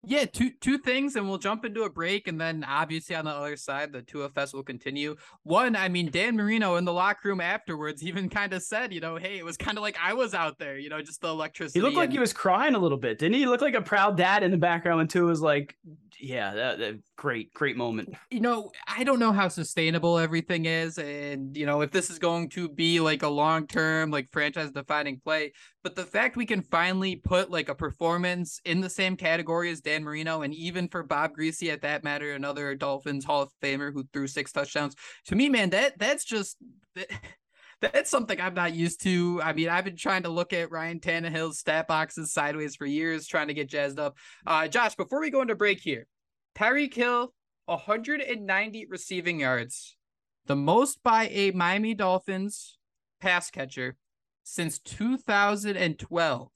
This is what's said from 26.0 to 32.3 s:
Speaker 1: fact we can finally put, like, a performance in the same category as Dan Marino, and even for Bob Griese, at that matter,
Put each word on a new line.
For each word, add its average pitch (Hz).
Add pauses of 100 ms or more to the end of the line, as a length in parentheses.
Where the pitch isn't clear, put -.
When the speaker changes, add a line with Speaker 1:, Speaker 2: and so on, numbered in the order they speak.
Speaker 1:
fact 240
we 240
can 208
finally 185
put, 185
like, 160
a 139
performance 175
in 175
the 185
same 185
category 170
as 160
Dan 151
Marino, 156
and 143
even 170
for 175
Bob 151
Griese, 156
at 147
that 147
matter, 147